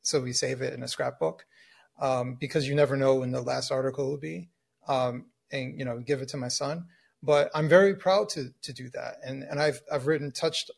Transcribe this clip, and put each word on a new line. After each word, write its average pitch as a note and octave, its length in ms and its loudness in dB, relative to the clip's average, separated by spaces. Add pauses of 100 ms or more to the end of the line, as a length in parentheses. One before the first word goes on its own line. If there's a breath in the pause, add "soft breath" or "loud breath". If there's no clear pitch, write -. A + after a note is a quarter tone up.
So - 180 0
we B2 140 -4
save B2+ 280 -2
it B2+ 120 -4
in B2 100 -10
a B2 40 -8
scrapbook, - 580 -4 (560 soft breath)
um, B2+ 380 0
because C#3+ 280 -2
you C#3+ 80 0
never C#3 220 6
know C3+ 180 6
when B2+ 160 0
the B2+ 100 -2
last C3 300 -2
article C3+ 380 0
will D3 80 -4
be, E3 320 -10 (380)
um, B2+ 380 0 (260)
and, C3+ 280 -6
you C3+ 60 -4
know, A#2+ 140 -4
give C3 220 -2
it C3+ 80 -10
to D3+ 80 -8
my B2 120 -6
son. D3+ 360 -4 (380 soft breath)
But D3 320 4
I'm D#3 120 2
very F#3+ 280 8
proud G3 340 2
to, B2+ 320 -8
to C#3 120 -12
do B2+ 180 -12
that. - 240 -8 (100)
And, C3+ 180 -10
and D3 160 -6
I've, D3+ 220 0 (100)
I've C3+ 160 0
written D3 240 0
touched, - 460 -2